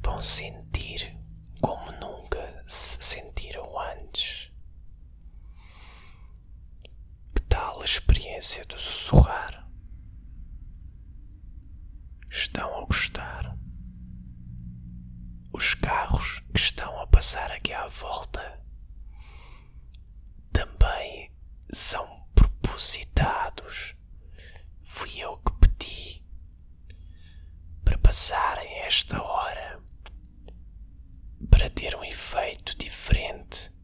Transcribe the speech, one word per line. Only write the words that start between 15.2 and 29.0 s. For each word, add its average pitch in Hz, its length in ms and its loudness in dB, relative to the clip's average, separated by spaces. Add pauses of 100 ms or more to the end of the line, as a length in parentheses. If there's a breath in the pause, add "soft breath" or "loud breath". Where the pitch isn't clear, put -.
Os - 220 0
carros - 640 2 (140)
que - 60 4
estão - 400 -2
a - 80 -6
passar - 440 8
aqui - 220 -6
à - 140 -4
volta - 720 -8 (1900 loud breath)
também - 800 4 (400)
são - 640 -4
propositados. - 1600 4 (880 loud breath)
Fui - 360 -10
eu - 180 -8
que - 140 0 (160)
pedi - 580 0 (1600 loud breath)
para - 140 8
passarem - 840 4
esta - 400 0